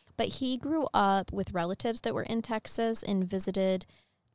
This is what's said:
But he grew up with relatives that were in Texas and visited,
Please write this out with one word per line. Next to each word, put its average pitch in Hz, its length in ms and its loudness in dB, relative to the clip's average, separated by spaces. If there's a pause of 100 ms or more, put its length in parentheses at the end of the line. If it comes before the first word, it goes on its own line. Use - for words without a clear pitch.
(160)
But 190 180 2
he 254 220 -2
grew - 380 0
up 196 380 4
with 196 200 -4
relatives 190 500 -2
that 226 120 -2
were 226 80 -2
in 226 180 -2
Texas 226 640 0
and 190 260 0
visited, 190 560 0 (500)